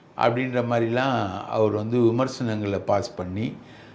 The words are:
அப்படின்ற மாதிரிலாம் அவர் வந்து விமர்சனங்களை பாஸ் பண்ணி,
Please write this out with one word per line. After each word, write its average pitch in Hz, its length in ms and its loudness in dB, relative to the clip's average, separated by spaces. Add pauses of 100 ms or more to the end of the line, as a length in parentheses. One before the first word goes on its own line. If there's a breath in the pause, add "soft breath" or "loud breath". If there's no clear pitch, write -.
(180 loud breath)
அப்படின்ற 123 480 2
மாதிரிலாம் 117 840 0
அவர் 110 240 2
வந்து 107 280 0
விமர்சனங்களை 113 800 2
பாஸ் 101 360 0
பண்ணி, 95 380 -6 (400 loud breath)